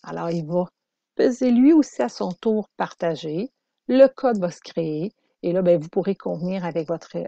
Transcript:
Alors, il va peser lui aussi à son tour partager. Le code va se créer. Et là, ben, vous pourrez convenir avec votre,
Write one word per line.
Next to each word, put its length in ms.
Alors, 260
il 160
va 200
peser 360
lui 200
aussi 300
à 80
son 240
tour 420
partager. 760
Le 200
code 320
va 120
se 80
créer. 540
Et 120
là, 80
ben, 180
vous 80
pourrez 280
convenir 500
avec 220
votre, 300